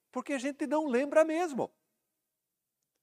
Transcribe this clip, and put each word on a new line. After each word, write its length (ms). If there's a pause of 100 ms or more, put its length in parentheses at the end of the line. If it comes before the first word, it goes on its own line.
(120)
Porque 200
a 80
gente 260
não 220
lembra 380
mesmo. 440 (1300)